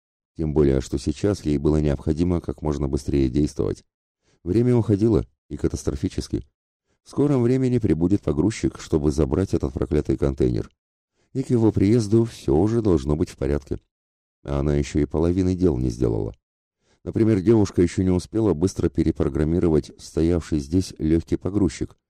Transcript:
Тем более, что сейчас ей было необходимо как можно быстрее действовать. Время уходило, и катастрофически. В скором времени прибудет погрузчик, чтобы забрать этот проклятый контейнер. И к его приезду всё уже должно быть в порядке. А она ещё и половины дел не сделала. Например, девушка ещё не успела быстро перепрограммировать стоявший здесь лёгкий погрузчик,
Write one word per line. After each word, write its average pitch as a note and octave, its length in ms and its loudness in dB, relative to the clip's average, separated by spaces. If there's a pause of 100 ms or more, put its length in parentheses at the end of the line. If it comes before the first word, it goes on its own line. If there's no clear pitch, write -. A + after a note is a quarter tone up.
(380)
Тем D#2 160 -4
более, C#2 280 4
что D2 160 -6
сейчас F2+ 480 -4
ей D2 120 0
было D2+ 200 2
необходимо D#2+ 640 0
как - 200 -10
можно D2 260 -4
быстрее C#2 420 -2
действовать. B1 540 -2 (600)
Время A#2+ 320 2
уходило, G#2 500 2 (240)
и D2+ 60 -8
катастрофически. - 920 -6 (580)
В - 60 -20
скором C#3 320 2
времени B2 360 2
прибудет F2+ 440 2
погрузчик, - 580 -2
чтобы D2 320 0
забрать D2+ 420 0
этот C#2+ 200 -2
проклятый D2 440 -2
контейнер. C2 520 -2 (640)
И C3 100 -4
к - 80 -10
его A2 220 4
приезду A2 540 2
всё - 300 -2
уже A2 260 2
должно D2+ 340 2
быть E2+ 140 -2
в - 80 -20
порядке. C#2 420 -4 (640)
А C#2 160 -4
она D2 160 0
ещё D2 240 -2
и D2 60 2
половины F2+ 500 0
дел F2 220 2
не B1+ 120 -2
сделала. A1 440 -4 (760)
Например, G#2+ 320 0
девушка G2+ 420 2
ещё F2+ 220 0
не F#2 60 2
успела F#2 440 0
быстро E2+ 360 -2
перепрограммировать D#2 1080 0
стоявший D#2+ 600 -2
здесь D#2+ 380 -2
лёгкий D#2+ 400 0
погрузчик, F#2+ 580 -2 (140)